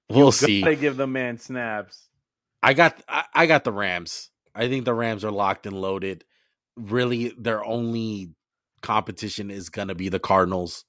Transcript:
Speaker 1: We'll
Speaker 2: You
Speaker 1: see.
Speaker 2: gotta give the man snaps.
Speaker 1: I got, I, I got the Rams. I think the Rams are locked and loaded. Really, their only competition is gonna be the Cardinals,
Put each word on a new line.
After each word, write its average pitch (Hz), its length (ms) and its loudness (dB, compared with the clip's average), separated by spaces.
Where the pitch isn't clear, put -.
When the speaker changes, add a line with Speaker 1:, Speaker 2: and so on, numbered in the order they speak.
Speaker 1:
We'll 135 180 8
Speaker 2:
You 127 60 8
Speaker 1:
see. 107 300 4
Speaker 2:
gotta 160 140 4
give 139 200 0
the 135 100 -2
man 127 320 -4
snaps. 113 720 -8
Speaker 1:
I 135 120 6
got, 160 340 4
I, 156 160 -4
I 165 120 6
got 156 180 4
the 117 80 -2
Rams. 90 580 -6
I 117 140 -2
think 131 160 -2
the 120 100 0
Rams 113 300 -2
are 107 60 -2
locked 98 360 -2
and 98 140 -8
loaded. 95 440 -6
Really, 120 600 -2
their 110 260 -2
only 113 680 -4
competition 104 680 -4
is 98 180 -12
gonna 98 260 -8
be 95 140 -6
the 92 100 -2
Cardinals, 90 720 0